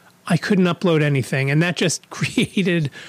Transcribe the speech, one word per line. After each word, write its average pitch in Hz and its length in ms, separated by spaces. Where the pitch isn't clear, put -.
I 175 100
couldn't 185 280
upload 165 380
anything, 139 480
and 151 100
that 175 160
just - 320
<laughs> - 0
created 175 800